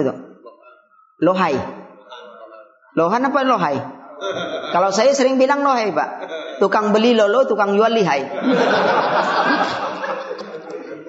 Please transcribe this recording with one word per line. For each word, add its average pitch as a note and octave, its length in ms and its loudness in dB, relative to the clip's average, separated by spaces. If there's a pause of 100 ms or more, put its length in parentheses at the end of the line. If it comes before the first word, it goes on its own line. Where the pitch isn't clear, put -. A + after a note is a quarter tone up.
itu? B2 80 -2 (1040)
Lohai. F3+ 320 2 (1400)
Lohan G3+ 320 2
apa C4+ 160 0
lohai? F#3+ 320 2 (960)
Kalau F3+ 240 0
saya A3+ 160 4
sering C4+ 240 2
bilang C4 240 4
lohai, B3 320 0
Pak. D3 180 -2 (540)
Tukang G#3 320 2
beli A3+ 160 6
lolo, A3 320 4
tukang G3+ 320 2
jual A3 160 4
lihai. D#3+ 320 2 (2750)